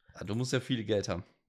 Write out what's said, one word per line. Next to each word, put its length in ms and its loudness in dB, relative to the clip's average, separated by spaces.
Ja, 100 -10
du 100 -2
musst 180 0
ja 60 6
viel 240 0
Geld 260 2
haben. 140 -2